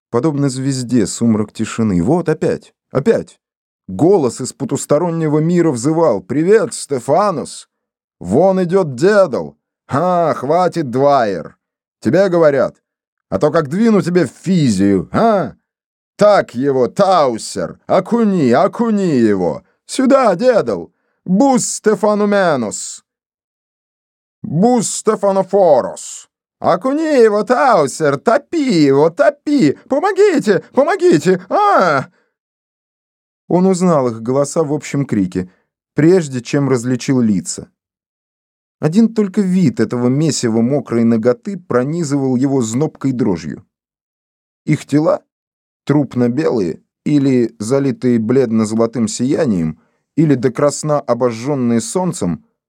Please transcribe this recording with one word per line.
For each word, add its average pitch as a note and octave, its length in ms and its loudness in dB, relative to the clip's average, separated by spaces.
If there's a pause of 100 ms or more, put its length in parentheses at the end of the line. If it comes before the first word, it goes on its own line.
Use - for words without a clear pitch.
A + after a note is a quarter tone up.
(100)
подобно C#3+ 380 0
звезде, B2+ 580 -2
сумрак G#2+ 460 -2
тишины. G#2+ 500 -2
Вот E3 260 0
опять, D#3 460 -4 (160)
опять! C#3+ 480 -2 (500)
Голос C3+ 520 0
из B2 120 -10
потустороннего D#3 840 -2
мира E3 320 2
взывал: C#3 500 0
«Привет, D#3+ 540 0
Стефанус! C#3+ 920 -4 (500)
Вон F3+ 460 0
идет E3 320 -2
Дедал! C#3 600 0 (300)
А, E3 480 0
хватит, E3 560 -2
Двайер! A#2+ 640 0 (440)
Тебе F3+ 280 2
говорят! C#3+ 540 2 (460)
А F#2+ 100 -4
то D3+ 120 2
как D#3 180 -2
двину G#3 340 2
тебе F3 220 0
в A#2 60 -4
физию, G2+ 840 0
а? F#3+ 420 0 (640)
Так G3 380 2
его, C3 320 0
Таусер! B2 1000 0
Окуни, F#3+ 640 0
окуни G3 680 0
его! F#2+ 480 0 (200)
Сюда, C4 520 2
Дедал! C#3 560 0 (320)
Бус A#3+ 420 2
Стефануменус! G3+ 1400 -2 (1400)
Бус A3 460 0
Стефанофорос! F#3+ 1400 0 (320)
Окуни C4 600 0
его, G#3+ 200 4
Таусер! F#3+ 760 0
Топи A#3 680 0
его, C#3+ 240 4
топи! C#4+ 640 0 (120)
Помогите, D4+ 840 0
помогите! B3 760 2
А!» B3+ 580 2 (1400)
Он F3+ 180 2
узнал E3+ 420 2
их A2+ 140 -6
голоса C3+ 400 -2
в C#3+ 100 -2
общем C#3+ 320 -4
крике, F#2 460 -4 (440)
прежде D3+ 460 2
чем C#3+ 280 -2
различил B2+ 520 -2
лица. G2+ 480 -2 (1080)
Один A3 360 0
только G#3 260 -2
вид F3+ 400 0
этого A#2+ 280 -2
месива B2+ 520 0
мокрой A#2+ 440 -2
наготы A#2+ 520 0
пронизывал C3+ 800 -2
его C3+ 240 0
знобкой C3 520 -4
дрожью. F2+ 520 -4 (1040)
Их D3+ 180 -2
тела, E3 380 0 (640)
трупно-белые, B2 1000 -2 (220)
или C3+ 540 0
залитые B2 600 -2
бледно-золотым A2+ 880 0
сиянием, A2+ 720 -2 (360)
или D3 180 2
до B2+ 160 0
красна D3 500 -2
обожженные A#2+ 800 -2
солнцем, D#3+ 640 -4 (240)